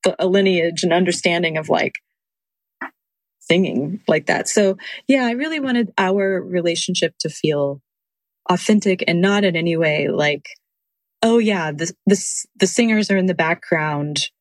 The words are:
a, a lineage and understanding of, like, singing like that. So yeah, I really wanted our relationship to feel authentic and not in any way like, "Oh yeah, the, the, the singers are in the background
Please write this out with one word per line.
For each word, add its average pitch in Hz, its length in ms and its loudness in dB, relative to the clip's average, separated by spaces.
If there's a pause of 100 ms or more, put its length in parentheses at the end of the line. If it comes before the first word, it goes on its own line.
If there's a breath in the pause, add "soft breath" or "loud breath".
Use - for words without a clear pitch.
a, 185 120 0
a 180 80 0
lineage 180 560 0
and 175 80 2
understanding 175 640 0
of, 156 120 -8
like, - 240 -2 (1500)
singing 165 680 -2
like 160 200 0
that. - 220 -2
So 196 280 2 (300 loud breath)
yeah, 262 180 2
I 233 60 0
really 302 280 -4
wanted 240 380 -2
our 196 440 0
relationship 170 800 -2
to 160 100 -6
feel 143 520 -2 (680)
authentic 190 580 2
and 170 140 2
not 202 220 2
in 180 120 2
any 165 220 0
way 151 300 2
like, 147 400 -2 (760)
"Oh 226 160 4
yeah, 196 340 0
the, 160 200 -6 (140)
the, 196 160 4 (360)
the 190 100 2
singers 220 440 2
are 196 60 4
in 185 100 2
the 180 80 2
background 156 920 -2 (120)